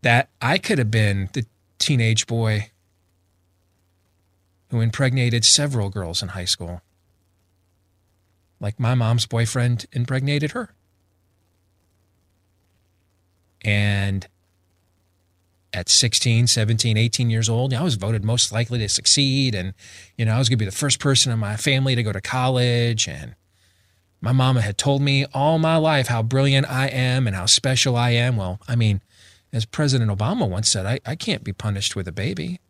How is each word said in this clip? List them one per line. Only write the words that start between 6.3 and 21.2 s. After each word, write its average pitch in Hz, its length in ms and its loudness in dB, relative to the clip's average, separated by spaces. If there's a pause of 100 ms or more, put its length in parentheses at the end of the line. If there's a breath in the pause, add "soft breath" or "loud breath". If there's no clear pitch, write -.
school, 87 360 -8 (1800)
like 104 200 -6
my 123 160 0
mom's 117 320 0
boyfriend 120 640 0
impregnated 135 600 -2
her. 240 220 -10 (3000)
And 101 640 0 (1500)
at 90 140 -6
sixteen, 117 600 2
seventeen, 110 500 2
eighteen 117 320 0
years 113 180 0
old, 123 260 0
I 127 100 -2
was 165 120 0
voted 101 300 -2
most 117 260 0
likely 117 280 -2
to 104 100 -4
succeed, 135 680 2
and, 92 180 -6 (440 loud breath)
you 117 80 0
know, 110 80 2
I 117 60 2
was 123 100 2
gonna 127 80 2
be 107 80 0
the 95 60 -6
first - 280 -2
person 135 320 2